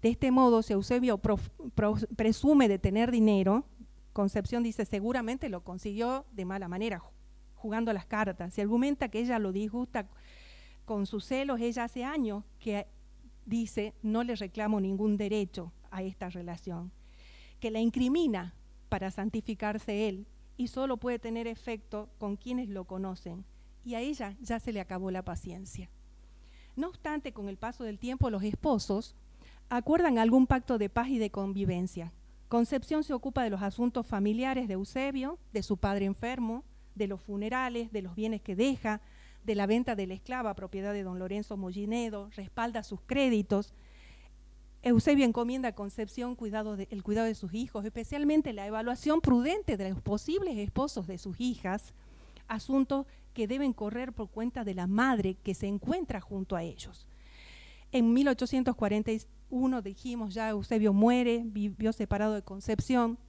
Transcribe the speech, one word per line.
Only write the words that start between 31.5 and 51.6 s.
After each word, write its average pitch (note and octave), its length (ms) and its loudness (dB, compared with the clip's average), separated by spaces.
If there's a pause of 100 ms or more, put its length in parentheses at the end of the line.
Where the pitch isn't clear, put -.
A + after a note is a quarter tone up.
Concepción C4 560 2
se D4 100 -4
ocupa C4 280 -2
de A3+ 80 0
los G3 120 -4
asuntos A3+ 440 -2
familiares A#3 600 0
de G3 60 -2
Eusebio, C4 640 -4 (140)
de G#3 100 -2
su G3+ 140 0
padre G3 280 0
enfermo, A#3 580 -4 (320)
de G3+ 140 -4
los F#3+ 120 -6
funerales, A#3 680 -4
de G#3+ 120 -4
los F3+ 120 -8
bienes G#3+ 280 -2
que G3 120 -6
deja, A3 460 0 (440)
de G#3+ 100 0
la G3+ 120 2
venta A#3 300 2
de G3 100 -2
la F#3 80 -8
esclava, A3+ 400 -4
propiedad G3 380 -6
de G3+ 100 -4
don F3+ 160 -6
Lorenzo G3 380 -6
Mollinedo, G3+ 800 -4
respalda A3+ 460 -4
sus - 180 -10
créditos. A3 760 2 (1080)
Eusebio C4+ 420 6
encomienda A#3+ 440 0
a A3 60 -6
Concepción A3+ 600 -6
cuidado G#3+ 400 -4
de, F#3+ 140 -6
el G3 120 -8
cuidado A3 240 2
de A3 80 0
sus F#3 200 -8
hijos, A3+ 300 -4
especialmente C#4+ 680 0
la G3+ 140 -8
evaluación A#3+ 540 0
prudente C4 560 2
de F#3+ 140 -2
los F#3 100 -4
posibles D4+ 580 -2
esposos G#3 480 -2
de F#3 120 -10
sus F#3 220 -8
hijas, G#3+ 540 -4 (520)